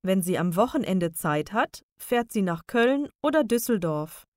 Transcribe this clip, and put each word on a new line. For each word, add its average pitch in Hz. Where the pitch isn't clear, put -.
Wenn 190
sie 175
am 165
Wochenende 185
Zeit 151
hat, 233
fährt 233
sie 208
nach 170
Köln 262
oder 302
Düsseldorf. 175